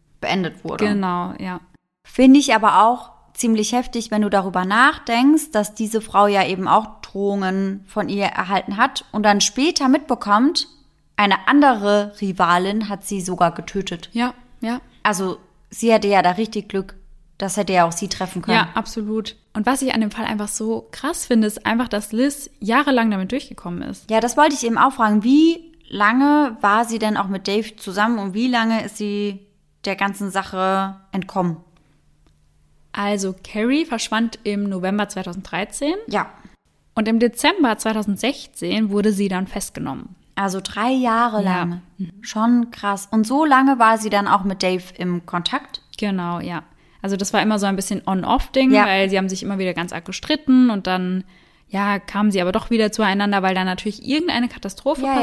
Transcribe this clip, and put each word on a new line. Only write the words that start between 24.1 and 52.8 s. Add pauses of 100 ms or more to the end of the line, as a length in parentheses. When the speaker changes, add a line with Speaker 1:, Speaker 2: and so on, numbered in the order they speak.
Speaker 1:
das
wollte
ich
eben
auch
fragen.
Wie (160)
lange
war
sie
denn
auch
mit
Dave
zusammen
und
wie
lange
ist
sie (460)
der
ganzen
Sache (160)
entkommen? (1300)
Speaker 2:
Also (100)
Carrie
verschwand
im
November
zweitausenddreizehn. (120)
Speaker 1:
Ja. (680)
Speaker 2:
Und
im
Dezember
zweitausendsechzehn
wurde
sie
dann
festgenommen. (200)
Speaker 1:
Also
drei
Jahre
Speaker 2:
Ja.
Speaker 1:
lang. (160)
Speaker 2:
Mhm. (100)
Speaker 1:
Schon
krass.
Und
so
lange
war
sie
dann
auch
mit
Dave (140)
im
Kontakt? (160)
Speaker 2:
Genau,
ja. (380)
Also
das
war
immer
so
ein
bisschen
On-Off-Ding,
Speaker 1:
Ja.
Speaker 2:
weil
sie
haben
sich
immer
wieder
ganz
arg
gestritten
und
dann, (440)
ja,
kamen
sie
aber
doch
wieder